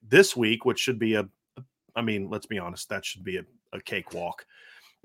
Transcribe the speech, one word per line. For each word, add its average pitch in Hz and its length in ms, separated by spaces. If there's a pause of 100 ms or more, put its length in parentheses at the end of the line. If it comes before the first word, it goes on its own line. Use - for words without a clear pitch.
this 170 300
week, 117 260
which 120 160
should 123 200
be 110 160
a, 104 120 (680)
I 117 80
mean, 104 260
let's 104 160
be 104 140
honest, 87 300
that 98 140
should - 200
be 92 140
a, 85 80 (280)
a 95 80
cakewalk. 87 640 (600)